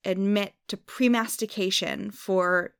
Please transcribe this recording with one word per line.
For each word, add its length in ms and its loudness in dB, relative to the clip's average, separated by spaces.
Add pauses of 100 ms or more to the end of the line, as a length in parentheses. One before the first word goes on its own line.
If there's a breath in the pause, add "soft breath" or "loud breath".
admit 500 0 (140)
to 80 -8
premastication 1300 0
for 680 0